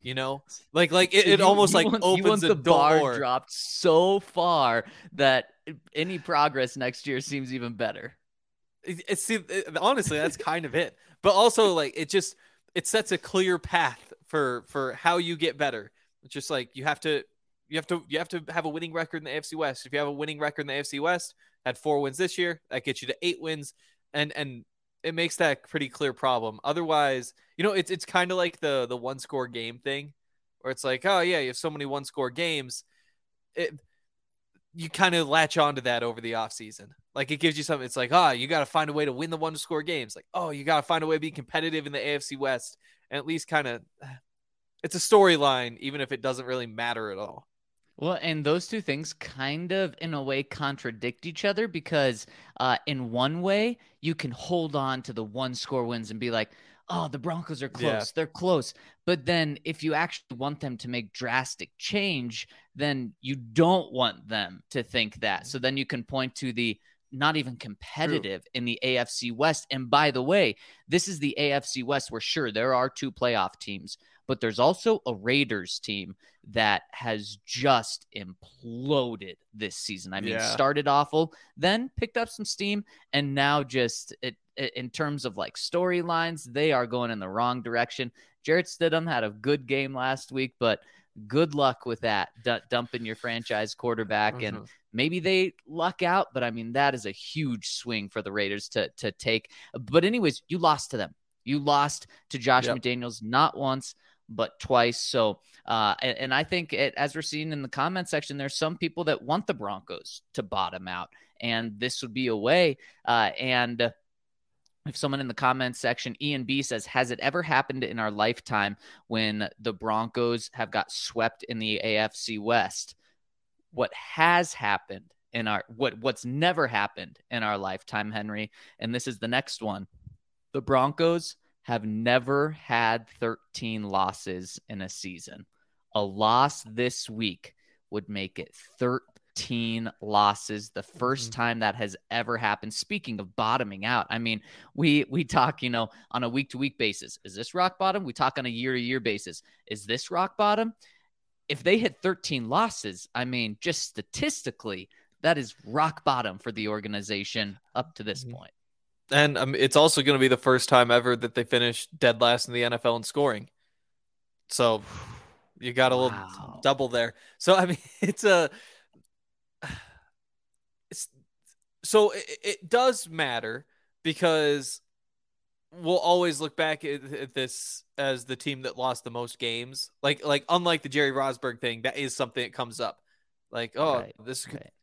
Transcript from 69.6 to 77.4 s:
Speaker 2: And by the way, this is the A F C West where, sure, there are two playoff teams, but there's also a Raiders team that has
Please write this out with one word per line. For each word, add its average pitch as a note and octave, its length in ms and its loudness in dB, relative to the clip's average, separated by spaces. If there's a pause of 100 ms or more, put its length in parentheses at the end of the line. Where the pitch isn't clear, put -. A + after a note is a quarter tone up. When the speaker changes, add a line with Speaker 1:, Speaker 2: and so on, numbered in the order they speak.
Speaker 2:
And C3 200 -4
by D3 200 6
the B2+ 120 0
way, D#3 340 4 (320)
this F3 200 2
is F#3 100 -6
the C#3+ 180 -2
A C#3+ 160 0
F C#3 140 0
C - 160 -6
West C3 280 -2
where, A2+ 120 -8
sure, C3+ 280 -2
there A2+ 220 2
are B2+ 160 2
two C3 240 -6
playoff A2+ 460 0
teams, G2 400 -12 (280)
but C3 140 -2
there's A2+ 180 -2
also F3+ 480 4
a B2 80 -2
Raiders G#2+ 640 0
team G2 380 -8 (320)
that G#2+ 420 2
has G#2 540 -6